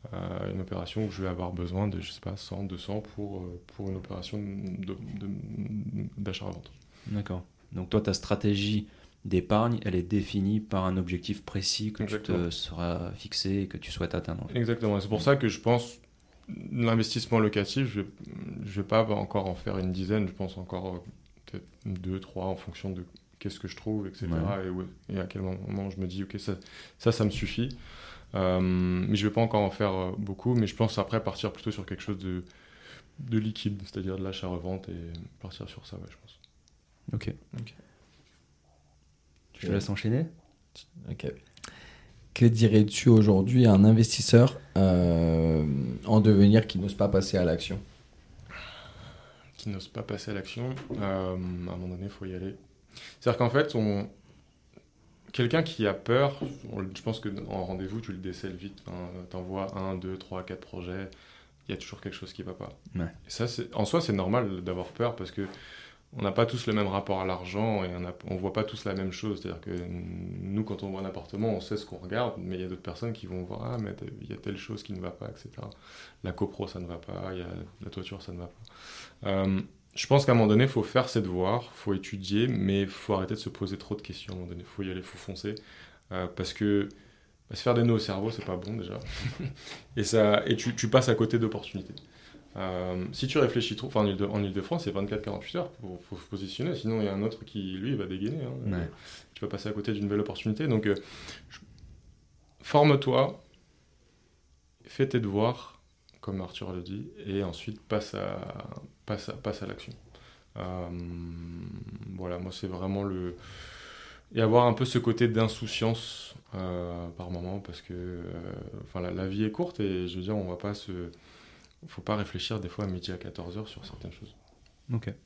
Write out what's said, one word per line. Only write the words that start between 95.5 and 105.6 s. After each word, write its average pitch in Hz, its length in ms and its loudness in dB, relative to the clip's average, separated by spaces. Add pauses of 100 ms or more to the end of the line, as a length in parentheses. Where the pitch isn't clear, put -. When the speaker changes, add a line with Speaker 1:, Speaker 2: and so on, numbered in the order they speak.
Speaker 1:
heures, 175 120 -4 (100)
faut, 92 200 -12 (100)
faut 90 80 -10
se - 100 -14
positionner, 104 460 -4
sinon 110 280 0
il 104 40 2
y - 20 2
a 95 60 0
un 98 80 0
autre 110 240 -4
qui, 95 280 -6
lui, 107 200 -2
va 98 140 -2
dégainer, 110 380 -4
hein. 123 260 -4
Speaker 2:
Ouais. 87 180 -2 (460)
Speaker 1:
Tu - 60 -10
vas 104 60 -4
passer 101 220 -6
à 107 40 -4
côté 107 200 -2
d'une 101 140 -2
belle 104 140 2
opportunité, 110 460 -2
donc, 107 200 4
euh, 101 80 4 (540)
je... - 100 -18 (1040)
forme-toi, 139 800 6 (1400)
fais 135 220 0
tes 135 120 2
devoirs, 107 600 0 (420)